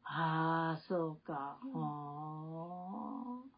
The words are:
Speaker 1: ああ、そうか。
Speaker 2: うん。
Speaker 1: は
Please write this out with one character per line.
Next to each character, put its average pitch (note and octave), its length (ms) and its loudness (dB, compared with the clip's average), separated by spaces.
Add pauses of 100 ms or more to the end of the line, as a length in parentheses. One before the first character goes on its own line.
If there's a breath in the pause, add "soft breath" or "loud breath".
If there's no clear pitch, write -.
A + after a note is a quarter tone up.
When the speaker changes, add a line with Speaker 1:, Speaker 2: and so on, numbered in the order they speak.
Speaker 1:
あ D#3+ 760 4
あ、 - 100 -6
そ D#3+ 340 2
う - 40 -12
か。 C#3+ 320 -4 (160)
Speaker 2:
う D#3+ 40 0
ん。 D#3 40 2
Speaker 1:
は E3 1600 -4 (160)